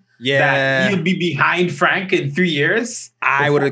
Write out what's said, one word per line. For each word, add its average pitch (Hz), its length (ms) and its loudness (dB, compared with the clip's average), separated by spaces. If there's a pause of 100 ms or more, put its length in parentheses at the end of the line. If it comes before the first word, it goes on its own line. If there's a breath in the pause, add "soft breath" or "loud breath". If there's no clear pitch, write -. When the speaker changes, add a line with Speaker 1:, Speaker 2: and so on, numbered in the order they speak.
(200)
Speaker 1:
Yeah. 135 200 0
Speaker 2:
that 135 500 2
he 196 60 0
would 160 100 -2
be 180 140 0
behind 160 520 0
Frank 175 400 -2
in 147 200 -2
three 180 180 0
years, 175 600 -2 (100)
Speaker 1:
I 139 300 2
would've 139 200 2